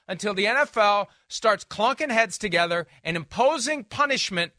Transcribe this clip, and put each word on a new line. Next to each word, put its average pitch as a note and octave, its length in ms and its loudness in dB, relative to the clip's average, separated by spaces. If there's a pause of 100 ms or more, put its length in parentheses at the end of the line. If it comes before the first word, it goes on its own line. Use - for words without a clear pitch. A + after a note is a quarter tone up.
until F#3+ 260 -6
the F#3+ 140 0
N A#3+ 100 2
F C#4+ 200 0
L G3+ 320 2 (200)
starts G#3 340 0
clunking C4+ 480 -2
heads A3+ 260 2
together E3+ 480 0 (180)
and E3 120 -4
imposing C4 720 0
punishment G3+ 720 -2